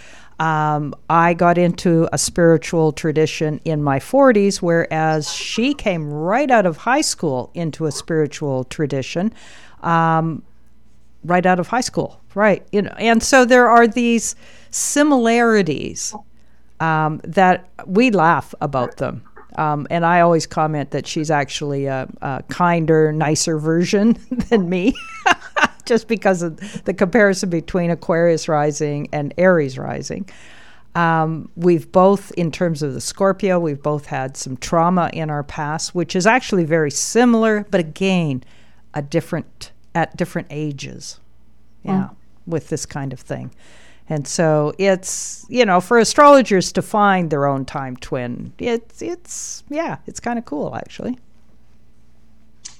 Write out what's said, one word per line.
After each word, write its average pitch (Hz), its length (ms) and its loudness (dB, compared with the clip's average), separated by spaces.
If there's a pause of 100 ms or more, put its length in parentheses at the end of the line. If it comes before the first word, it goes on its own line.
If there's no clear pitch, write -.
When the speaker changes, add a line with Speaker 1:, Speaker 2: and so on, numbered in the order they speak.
(380)
Speaker 1:
Um, 151 560 -2 (160)
I 170 240 4
got 170 240 4
into 170 540 2
a 151 60 -2
spiritual 165 720 2
tradition 151 720 -2
in 151 180 -2
my 139 160 0
forties, 208 640 4
whereas 160 720 0
she 262 420 -4
came 165 380 -4
right 202 380 -2
out 214 160 4
of 160 120 -2
high 262 220 0
school 135 540 -4
into 160 320 -6
a 143 60 -4
spiritual 147 720 -4
tradition, 147 680 -4 (500)
um, 165 600 0 (800)
right 175 200 2
out 180 160 4
of 165 80 -4
high 240 120 -2
school, - 400 -6 (140)
right? 202 380 2
You 202 100 2
know, - 160 -8
and 226 240 2
so 254 220 6
there 240 240 6
are 233 200 8
these 233 460 0 (360)
similarities, 233 1400 0 (640)
um, 156 440 0
that 180 440 2 (180)
we 233 240 4
laugh 160 500 2
about 135 360 -4
them. 127 260 -6 (340)
Um, 151 340 -2
and 170 140 0
I 175 180 4
always 170 240 4
comment 156 460 -2
that 131 140 -6
she's 156 240 -4
actually 143 560 -2
a, 131 220 -4 (140)
a 135 260 -6
kinder, 160 640 2
nicer 156 460 -2
version 180 640 2
<laughs> - 60 -12 (180)
than 190 200 2
me, 185 260 0 (460)
<laughs> - 440 -4
just 226 240 0
because 190 340 0
of 165 140 -6 (280)
the 196 100 -4
comparison 196 560 2
between 170 400 -2
Aquarius 165 580 0
rising 147 640 -2
and 147 240 -4
Aries 165 420 2
rising. - 500 -10 (640)
Um, 160 600 0
we've 170 380 2
both, 190 400 4
in 170 180 -2
terms 165 320 -2
of 135 120 -4
the 143 60 -8
Scorpio, 190 600 0
we've 147 220 -4
both 147 240 -4
had 135 300 -8
some 131 200 -10
trauma 170 560 0
in 160 180 -6
our 147 140 -4
past, 151 500 -6
which 175 220 -4
is 175 100 0
actually 220 380 0
very 156 260 0
similar, 220 800 0
but 196 80 0
again, 165 640 -2 (520)
a 147 80 -6
different, - 680 -6 (240)
at 165 220 -2
different 170 340 -6
ages. 139 720 -10 (640)
Yeah, 190 240 -2
Speaker 2:
Hmm. - 60 -20 (360)
Speaker 1:
with 160 200 -4
this 147 160 -6
kind 139 260 -8
of 139 80 -14
thing. 127 320 -12 (560)
And 147 200 -6
so 156 500 0
it's, - 720 -2
you 240 160 2
know, 185 160 4
for 240 180 2
astrologers 247 720 6
to 180 100 -2
find 190 480 2
their 143 160 0
own 135 180 -2
time 131 320 -10
twin, 123 600 -8
it's, 233 420 -6
it's, - 720 -12
yeah, 311 360 -6
it's - 140 -14
kinda 233 220 -6
cool, 254 340 -8
actually. - 420 -10 (1600)